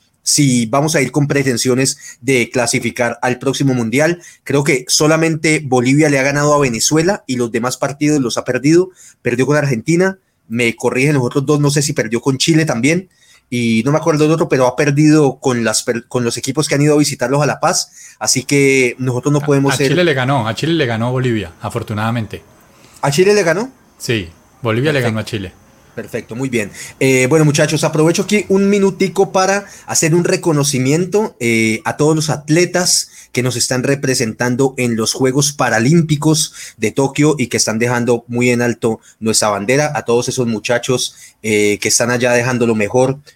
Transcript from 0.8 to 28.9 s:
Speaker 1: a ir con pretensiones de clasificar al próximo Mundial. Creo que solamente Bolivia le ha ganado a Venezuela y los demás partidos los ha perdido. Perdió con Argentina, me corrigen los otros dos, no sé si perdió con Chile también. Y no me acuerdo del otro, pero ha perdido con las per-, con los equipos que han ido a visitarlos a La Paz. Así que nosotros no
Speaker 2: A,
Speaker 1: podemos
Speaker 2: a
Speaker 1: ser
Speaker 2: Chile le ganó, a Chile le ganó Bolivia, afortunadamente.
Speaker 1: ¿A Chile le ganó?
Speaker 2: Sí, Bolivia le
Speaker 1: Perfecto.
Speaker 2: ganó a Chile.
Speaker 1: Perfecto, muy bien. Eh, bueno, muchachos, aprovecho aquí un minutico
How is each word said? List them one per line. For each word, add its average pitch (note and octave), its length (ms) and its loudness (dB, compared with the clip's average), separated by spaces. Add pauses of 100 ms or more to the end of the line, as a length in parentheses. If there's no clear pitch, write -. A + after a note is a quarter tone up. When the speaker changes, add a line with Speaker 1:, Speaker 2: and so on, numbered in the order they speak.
Speaker 1:
a D3+ 40 2
ir C3 120 -2
con C#3+ 160 0
pretensiones C3+ 680 0 (240)
de A#2+ 300 0
clasificar A#2 720 -2
al B2 160 -2
próximo C3+ 340 -2
Mundial. B2+ 480 -2 (220)
Creo C#3 220 0
que D3+ 240 0
solamente D#3 760 0
Bolivia C3 440 2
le C#3+ 100 2
ha C3 60 0
ganado D3 300 2
a D3 40 4
Venezuela D3 720 0
y C3 80 -4
los A#2+ 160 -2
demás A#2+ 240 -4
partidos D3 440 -2
los A#2+ 160 -4
ha A#2 60 -4
perdido. D3+ 480 2 (320)
Perdió B2+ 240 0
con D3 100 2
Argentina, D#3 600 0 (300)
me A#2 260 -2
corrigen C3 400 0
los C3+ 80 2
otros B2+ 240 -2
dos, D3 140 2
no C#3+ 100 2
sé C#3+ 120 0
si D3+ 100 -4
perdió A2+ 280 -2
con C3+ 160 0
Chile D#3+ 280 2
también. D3+ 460 -2 (380)
Y A#2 360 0
no C#3 80 0
me D3+ 60 2
acuerdo D3+ 260 0
del D3+ 80 2
otro, E3 160 0
pero C3 180 2
ha B2 80 0
perdido D3 640 4
con B2 240 -2
las A2 220 -2
per-, A#2 240 -4
con B2 160 -4
los A#2 120 -2
equipos C#3 300 -4
que D3+ 80 -2
han C#3+ 80 2
ido D3 140 4
a - 20 4
visitarlos C#3+ 420 0
a D3 60 0
La A#2+ 140 -4
Paz. - 580 -4
Así A2+ 240 -2
que C3+ 560 2
nosotros B2+ 340 -2
no D3 60 2
Speaker 2:
A, C#3+ 80 -2
Speaker 1:
podemos C#3 260 2
Speaker 2:
a C3+ 40 0
Speaker 1:
ser C3+ 100 0
Speaker 2:
Chile C#3 160 2
le E3 120 2
ganó, B2+ 340 0
a A2+ 80 -2
Chile - 160 -2
le D#3+ 120 0
ganó A#2 280 -2
Bolivia, A#2+ 480 -2
afortunadamente. A2 840 -6 (600)
Speaker 1:
¿A C#3+ 100 0
Chile F#3 220 4
le G#3 100 2
ganó? A3 260 0 (280)
Speaker 2:
Sí, G#2+ 300 -4 (340)
Bolivia A#2+ 300 0
le D3 60 0
Speaker 1:
Perfecto. A#2 160 0
Speaker 2:
ganó A2 60 -4
a G#2+ 40 -8
Chile. G2 280 -8 (420)
Speaker 1:
Perfecto, A2 400 -10
muy C3 160 -6
bien. G#2+ 200 -4 (300)
Eh, C3 300 4
bueno, D#3 160 4
muchachos, D3+ 360 0
aprovecho D#3+ 420 2
aquí G3+ 260 0
un G3 180 2
minutico G3 640 0